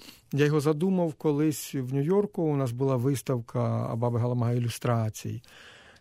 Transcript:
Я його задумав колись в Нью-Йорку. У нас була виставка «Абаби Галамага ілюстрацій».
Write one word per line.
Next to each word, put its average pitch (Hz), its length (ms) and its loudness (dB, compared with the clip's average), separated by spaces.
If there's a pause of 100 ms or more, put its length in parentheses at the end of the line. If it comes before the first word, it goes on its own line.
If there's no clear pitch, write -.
(340)
Я 147 120 4
його 151 140 2
задумав 160 540 0
колись 151 640 -2
в 131 180 -4
Нью-Йорку. 185 500 0
У 151 120 2
нас 135 160 0
була 131 240 0
виставка 120 960 -2
«Абаби 120 280 0
Галамага 120 340 0
ілюстрацій». 117 880 -2 (580)